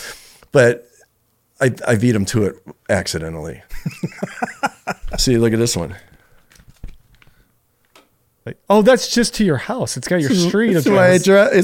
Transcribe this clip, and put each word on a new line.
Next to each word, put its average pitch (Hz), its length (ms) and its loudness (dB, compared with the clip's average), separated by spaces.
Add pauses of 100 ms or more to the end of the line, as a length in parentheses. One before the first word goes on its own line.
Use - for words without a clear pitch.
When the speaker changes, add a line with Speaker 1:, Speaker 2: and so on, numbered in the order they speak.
(520)
Speaker 1:
But 120 340 2 (760)
I, 131 100 2 (160)
I 120 80 2
beat 117 200 2
'em 98 100 -2
to 107 200 -2
it 92 100 -6 (340)
accidentally. 80 720 -6 (760)
<laughs> - 800 -10
See, 123 200 0
look 113 160 0
at 113 60 0
this 117 180 -2
one. 90 180 -8 (2500)
Speaker 2:
Like, 113 120 -14 (120)
oh, 208 120 4
that's 240 320 2
just - 220 0
to 220 80 -2
your 160 140 2
house. 208 400 -6
It's 123 100 -12
got 175 140 0
your 139 100 -2
Speaker 1:
It's 180 120 2
Speaker 2:
street 190 400 0
Speaker 1:
to 160 80 2
my 190 160 6
Speaker 2:
address. 180 140 6
Speaker 1:
address. 196 280 4 (140)